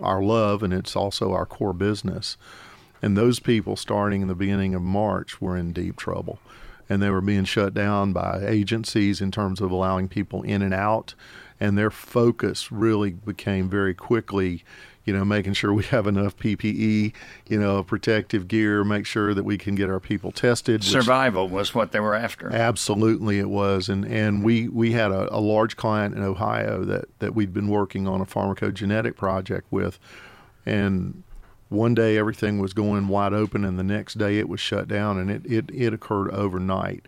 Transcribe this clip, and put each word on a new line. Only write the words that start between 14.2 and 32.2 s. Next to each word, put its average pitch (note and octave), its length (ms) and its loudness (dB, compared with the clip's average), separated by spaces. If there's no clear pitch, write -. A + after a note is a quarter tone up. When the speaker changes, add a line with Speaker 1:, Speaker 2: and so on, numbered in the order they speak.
Speaker 1:
you G#2 80 -2
know, G2 120 2
making G2+ 300 0
sure G2+ 180 2
we G#2 100 2
have A2 240 0
enough G2+ 300 2
P G#2+ 180 -2
P G#2+ 140 -2
E, G#2+ 440 2
you G#2+ 100 2
know, G2 240 2
protective G#2+ 640 0
gear, G#2 380 2
make G#2 200 0
sure G#2 300 0
that G2 80 0
we G2+ 160 -2
can G2+ 160 -4
get G2 160 2
our F#2+ 80 -2
people F#2+ 320 -4
tested, A#2 520 2
which G2 80 0
Speaker 2:
Survival B2 580 4
was F#2+ 260 -2
what A2+ 160 0
they - 80 -2
were G#2 160 0
after. A2 380 -4
Speaker 1:
Absolutely A2 880 2
it G2 100 -2
was. G2 380 0
And, G2 160 -2
and G#2+ 400 0
we, A2+ 240 4
we A2+ 240 2
had A2+ 180 4
a, F#2+ 240 0
a A2 60 0
large G#2+ 360 2
client G#2+ 380 0
in G#2 80 -4
Ohio G#2+ 640 -2
that, F#2+ 340 -4
that G2+ 160 -4
we'd G2+ 180 0
been G2+ 140 -2
working G2+ 400 0
on F#2+ 140 0
a G2 60 -4
pharmacogenetic G2+ 920 -2
project F#2+ 560 -4
with. F#2+ 260 -2
And G2 600 -2
one A2+ 280 2
day A2 200 4
everything G#2+ 440 0